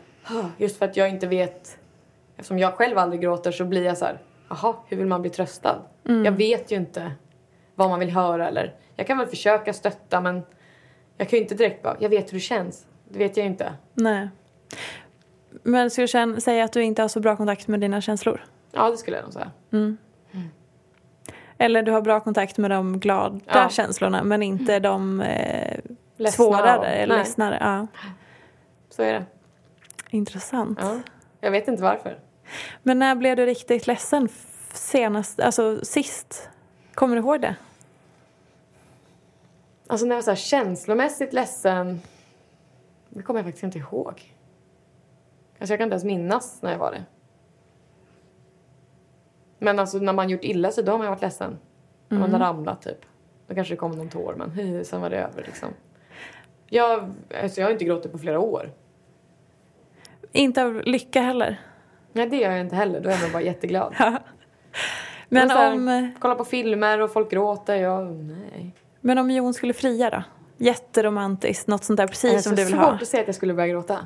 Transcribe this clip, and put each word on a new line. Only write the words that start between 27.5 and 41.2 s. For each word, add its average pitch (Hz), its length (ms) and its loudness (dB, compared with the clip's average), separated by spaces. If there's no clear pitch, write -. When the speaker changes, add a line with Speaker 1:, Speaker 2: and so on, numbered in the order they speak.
Speaker 2:
Ja. 208 260 0
Speaker 1:
Så - 140 -4
är - 100 2
det. 190 120 -4
Speaker 2:
Intressant. 208 720 -4
Speaker 1:
Ja. 214 180 -2
Jag 208 100 2
vet 208 160 2
inte 214 160 0
varför. 190 360 0
Speaker 2:
Men 254 160 4
när 269 160 4
blev 254 220 2
du 247 80 4
riktigt 240 420 0
ledsen 247 380 0
f-, - 480 -10
senast, 214 680 0
alltså 220 460 2
sist? - 640 -6
Kommer 247 220 2
du 233 60 2
ihåg 269 200 0
det? 202 140 -2
Speaker 1:
Alltså 226 180 0
när 240 100 2
jag - 20 0
var 240 60 -4
så 226 80 2
här 196 40 2
känslomässigt 254 1000 0